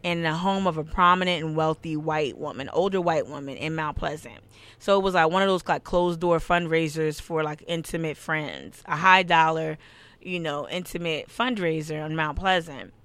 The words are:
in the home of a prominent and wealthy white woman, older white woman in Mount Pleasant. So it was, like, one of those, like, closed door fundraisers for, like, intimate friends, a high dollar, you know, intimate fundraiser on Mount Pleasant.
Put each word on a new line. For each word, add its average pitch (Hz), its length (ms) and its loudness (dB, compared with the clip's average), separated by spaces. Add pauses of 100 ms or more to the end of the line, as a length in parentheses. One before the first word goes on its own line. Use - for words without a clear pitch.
in 170 200 -2
the 156 100 0
home 190 340 0
of 160 100 0
a 147 60 -4
prominent 180 640 2
and 156 100 -4
wealthy 160 400 -2
white 156 420 -2
woman, 139 360 -10
older 190 260 2
white 156 280 0
woman 139 280 -10
in 156 200 -6
Mount 156 200 -4
Pleasant. 147 440 -8 (400)
So 202 180 4
it 190 60 2
was, 190 100 0
like, 160 160 6
one 190 140 2
of 196 40 4
those, 185 200 0
like, - 160 0
closed 175 360 0
door 170 200 2
fundraisers 160 840 0
for, 160 220 -2
like, 151 240 -6
intimate 165 500 -4
friends, 120 720 -6
a 165 80 -2
high 185 260 8
dollar, 160 560 2 (420)
you 180 200 -6
know, 147 280 -6
intimate 170 640 -6
fundraiser 160 760 -2
on 156 120 -6
Mount 151 240 -2
Pleasant. 160 520 -2 (140)